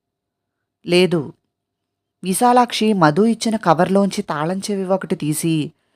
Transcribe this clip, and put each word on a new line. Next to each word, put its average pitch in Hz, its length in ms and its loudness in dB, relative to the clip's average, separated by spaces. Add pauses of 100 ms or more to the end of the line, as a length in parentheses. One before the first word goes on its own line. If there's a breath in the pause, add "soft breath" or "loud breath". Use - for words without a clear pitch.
(880)
"లేదు." 175 460 0 (920)
విశాలాక్షి 240 680 2
మధు 170 300 2
ఇచ్చిన 226 340 0
కవర్లోంచి 185 680 2
తాళం 165 360 -4
చెవి 190 260 -6
ఒకటి 185 320 -2
తీసి, 156 560 -2 (240)